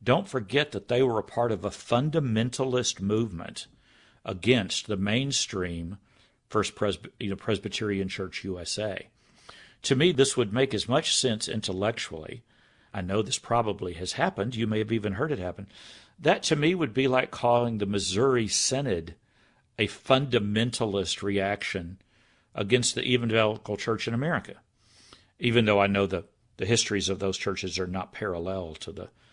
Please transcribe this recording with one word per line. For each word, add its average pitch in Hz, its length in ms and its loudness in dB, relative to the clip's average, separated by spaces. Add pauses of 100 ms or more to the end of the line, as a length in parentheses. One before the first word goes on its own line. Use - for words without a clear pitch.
don't 151 240 2
forget 131 440 -2
that 98 160 -6
they 123 160 4
were 117 160 2
a 101 40 0
part 120 280 0
of 101 140 -2
a 101 40 -2
fundamentalist 127 1300 0
movement 101 640 -2 (580)
against 98 640 0
the 104 100 -2
mainstream 98 1000 -2 (520)
First 104 260 0
Presby-, 98 440 -2
you 104 100 -4
know, 98 60 -4
Presbyterian 98 720 -2
Church 95 360 -8
U 95 160 -6
S 87 200 -6
A. 104 280 -6 (760)
To 135 120 2
me, 160 160 4
this 131 240 4
would 113 160 0
make 131 220 2
as 101 160 -2
much 143 260 2
sense 113 320 0
intellectually. 104 960 -4 (500)
I 98 80 -4
know 95 200 0
this 104 160 -4
probably 104 560 -2
has 90 200 -6
happened. 127 420 -2
You 113 100 0
may 107 140 0
have 107 120 -2
even 107 220 0
heard 143 180 -2
it 127 80 -4
happen. 90 280 -8 (500)
That, 175 260 2
to - 120 2
me, 151 180 4
would 156 200 -2
be 135 140 4
like 127 240 2
calling 120 460 2
the 101 80 -2
Missouri 104 640 2
Synod 95 680 -2 (640)
a 107 100 2
fundamentalist 113 1300 0
reaction 98 800 -2 (560)
against 117 400 2
the - 80 -2
evangelical 110 760 2
church - 300 -2
in 117 60 -2
America, 131 420 -4 (840)
even 117 260 4
though 104 140 6
I 98 80 6
know 98 200 4
the, 90 180 -4 (320)
the - 80 -6
histories 107 420 2
of 95 120 -2
those 95 180 -2
churches 92 420 -4
are 92 80 -2
not 92 240 -6
parallel 90 640 -6
to - 160 -12
the 87 180 -12 (240)